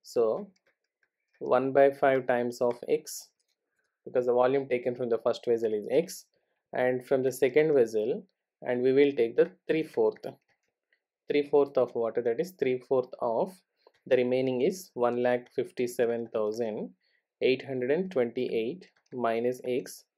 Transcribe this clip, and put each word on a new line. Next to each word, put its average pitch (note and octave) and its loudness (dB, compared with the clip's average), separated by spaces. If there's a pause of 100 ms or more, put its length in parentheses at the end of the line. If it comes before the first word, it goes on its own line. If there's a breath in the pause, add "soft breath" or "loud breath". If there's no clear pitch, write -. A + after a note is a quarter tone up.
So B2+ -2 (880)
one C3+ 0
by C#3 6
five C3+ 2
times A#2+ -2
of A#2+ 0 (160)
X, - -4 (760)
because B2 -2
the B2 0
volume C3 2
taken B2 -4
from B2+ -6
the A2+ 0
first A#2 -4
vessel A2+ 0
is G#2 -4
X, E3+ -2 (480)
and B2+ 0
from C3 0
the C3 0
second C#3+ 2
vessel, A2+ 0 (380)
and B2 -2
we C3 2
will C#3 4
take - 0
the E3+ 2 (160)
three D#3+ 0
fourth, - -2 (1040)
three C#3+ 0
fourth C#3+ 2
of B2 2
water, A#2 -2
that A#2 0
is F#3 -4
three B2+ 0
fourth B2+ 0
of B2+ 0 (540 soft breath)
the B2+ 4
remaining B2+ 0
is F#3 -2
one A#2+ 0
lakh B2 0
fifty-seven A#2+ -2
thousand A2 -4 (520)
eight B2+ 2
hundred B2+ -4
and F#3 -2
twenty-eight B2 -2 (260)
minus B2 -2
X. B2+ -6 (120)